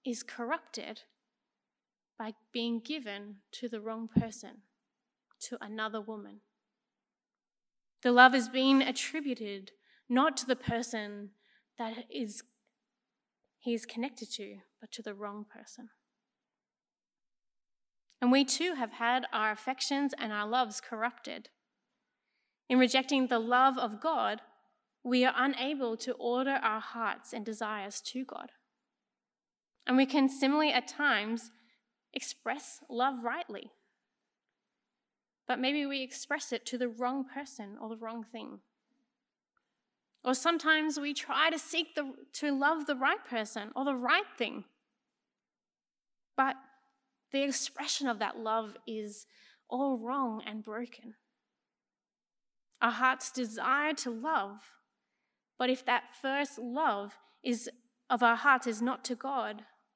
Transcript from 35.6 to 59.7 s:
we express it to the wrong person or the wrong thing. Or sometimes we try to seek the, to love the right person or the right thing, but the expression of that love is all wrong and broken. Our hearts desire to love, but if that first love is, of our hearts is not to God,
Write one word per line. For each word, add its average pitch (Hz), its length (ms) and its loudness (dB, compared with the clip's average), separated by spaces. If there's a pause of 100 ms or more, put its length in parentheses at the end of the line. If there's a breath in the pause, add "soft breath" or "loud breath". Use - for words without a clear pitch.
we 277 160 -4
express - 500 -6
it 233 140 -4
to 254 140 -6
the 247 100 -2
wrong 247 340 -2
person 262 560 -12
or 220 80 -10
the 220 100 -10
wrong 226 260 -10
thing. 214 380 -14 (1600)
Or 254 100 2
sometimes 311 680 2
we 285 140 -4
try 285 380 0
to 320 80 -2
seek 320 340 -4
the, 277 200 -6 (200)
to 294 180 -2
love 285 360 0
the 294 80 0
right 277 340 0
person 214 460 -6
or 269 100 -2
the 277 100 0
right 285 300 2 (100)
thing, - 280 -6 (1700)
but 269 200 2 (760)
the 277 100 2
expression 285 640 -2
of 226 120 -2
that 214 200 -4
love 220 380 -2 (100)
is 214 380 -8 (440 soft breath)
all 262 280 0
wrong 233 500 -2
and 214 160 -8
broken. 220 520 -10 (1700)
Our 233 100 6
hearts 262 380 2
desire 262 640 0
to 262 140 -6
love, 226 540 -2 (960)
but 254 100 2
if 254 160 0
that - 360 0
first 277 360 0
love 233 640 -2 (240 soft breath)
is, 240 260 -2 (400)
of 247 140 4
our 233 140 8
hearts 262 280 6
is 220 160 -2
not 247 240 0
to 254 100 -4
God, 220 480 -4 (320)